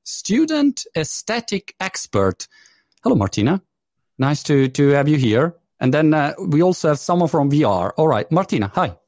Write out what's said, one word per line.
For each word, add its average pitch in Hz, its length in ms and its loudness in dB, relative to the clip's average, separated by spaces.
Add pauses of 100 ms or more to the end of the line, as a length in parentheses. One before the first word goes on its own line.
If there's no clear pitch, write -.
student 294 800 -2 (120)
aesthetic 208 840 -6
expert. - 680 -2 (560)
Hello, 240 120 2
Martina. 113 460 0 (560)
Nice 143 260 -2
to, 139 260 2
to 143 200 2
have 143 180 2
you 151 100 2
here. 131 380 0 (240)
And 127 140 2
then, 156 220 2
uh, 147 240 0
we 170 240 0
also 180 240 0
have 147 120 2
someone 175 300 0
from 143 220 0
V 147 120 2
R. 95 320 0
All 156 120 2
right, 113 240 0
Martina, 160 420 0
hi. 147 240 -4 (100)